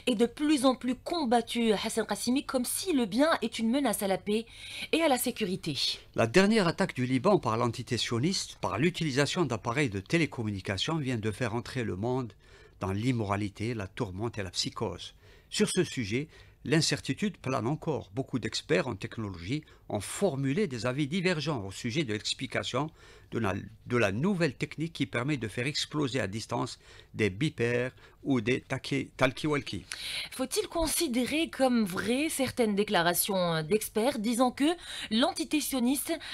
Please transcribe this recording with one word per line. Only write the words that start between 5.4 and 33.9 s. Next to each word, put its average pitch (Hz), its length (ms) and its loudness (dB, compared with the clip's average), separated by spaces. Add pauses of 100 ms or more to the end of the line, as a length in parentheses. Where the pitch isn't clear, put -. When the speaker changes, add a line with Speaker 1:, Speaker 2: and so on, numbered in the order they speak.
Speaker 2:
La 113 120 4
dernière 196 400 6
attaque 175 260 0
du 127 120 0
Liban 131 340 4
par 110 160 0
l'entité 120 400 0
sioniste, 123 640 0
par 95 180 -2
l'utilisation 151 680 2
d'appareils 123 440 0
de 98 120 -2
télécommunication, 110 960 0
vient 131 200 0
de 107 140 0
faire 107 240 -2
entrer 120 300 -4
le 104 100 -2
monde 120 380 -2 (480)
dans 95 100 -2
l'immoralité, 107 840 0
la 104 140 -6
tourmente 104 500 -4
et 104 60 -2
la 92 80 -8
psychose. - 640 -6 (360)
Sur - 200 2
ce 185 160 0
sujet, 120 420 -4 (380)
l'incertitude 156 720 0
plane 123 280 -2
encore. 139 480 -2
Beaucoup 131 260 -4
d'experts 127 500 -2
en 101 60 -4
technologie 101 680 -6 (240)
ont 104 140 -4
formulé 143 680 0
des 123 180 -6
avis 131 220 0
divergents 156 580 -2
au 98 60 -8
sujet 120 320 -2
de 113 80 -4
l'explication 120 800 -4 (420)
de 113 80 -2
la, 101 140 2 (340)
de 120 100 0
la 104 140 4
nouvelle 160 440 0
technique 160 380 -6
qui 139 120 -2
permet 135 320 -2
de 113 100 -4
faire 123 200 -4
exploser 139 520 -2
à 101 80 0
distance 117 520 -4 (340)
des 107 160 2
beepers 120 600 0 (320)
ou 135 180 2
des 120 200 0
take-, - 540 -4
talkie-walkie. 131 680 0 (460)
Speaker 1:
Faut-il 262 360 -2
considérer 294 800 0
comme 247 360 4
vraies 202 440 -2
certaines 233 460 0
déclarations 175 880 2
d'experts 214 560 0